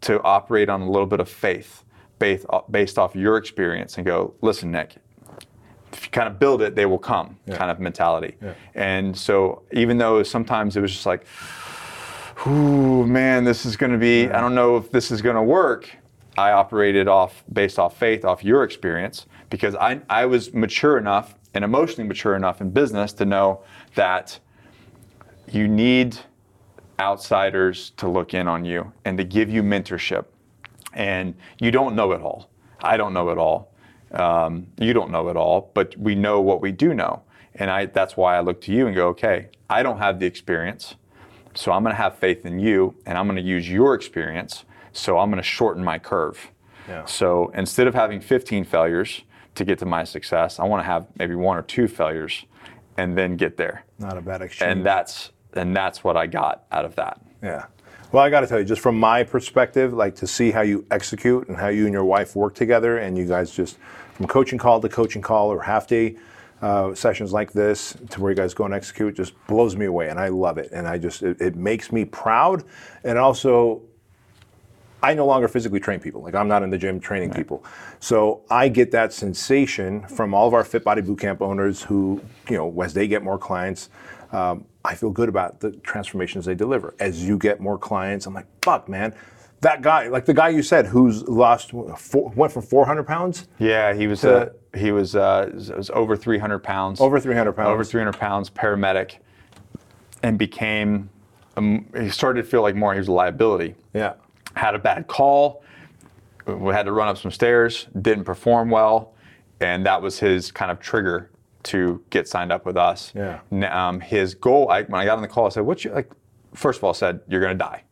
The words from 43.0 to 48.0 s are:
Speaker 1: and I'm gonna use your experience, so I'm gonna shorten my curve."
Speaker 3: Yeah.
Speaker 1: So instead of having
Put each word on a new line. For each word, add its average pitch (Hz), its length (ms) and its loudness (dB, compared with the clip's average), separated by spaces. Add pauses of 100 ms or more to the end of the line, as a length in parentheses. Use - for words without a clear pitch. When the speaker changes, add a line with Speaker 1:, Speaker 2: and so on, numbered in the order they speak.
Speaker 1:
and 87 100 -6
I'm 95 100 -2
gonna 95 140 -2
use 90 300 -4
your 123 240 4
experience, - 680 -8 (280)
so - 260 0
I'm 104 120 2
gonna 95 120 -4
shorten 92 420 -2
my 82 140 -4
curve." - 520 -6 (380)
Speaker 3:
Yeah. 82 160 -12
Speaker 1:
So 87 500 0
instead 101 320 0
of 123 80 0
having 107 260 0